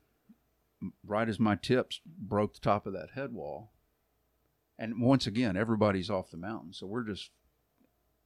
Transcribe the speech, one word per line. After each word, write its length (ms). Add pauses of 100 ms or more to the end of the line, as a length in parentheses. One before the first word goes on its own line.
(1080)
right 220
as 120
my 160
tips 500
broke 480
the 60
top 260
of 60
that 220
head 180
wall, 400 (1080)
and 220
once 260
again, 300
everybody's 540
off 200
the 60
mountain, 360
so 140
we're 180
just, 260 (960)